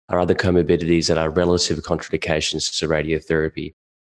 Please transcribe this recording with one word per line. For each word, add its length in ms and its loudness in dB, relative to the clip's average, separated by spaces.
are 100 2
other 160 2
comorbidities 720 2
that 100 2
are 140 0
relative 480 2
contraindications 960 -4
to 100 -2
radiotherapy, 840 -2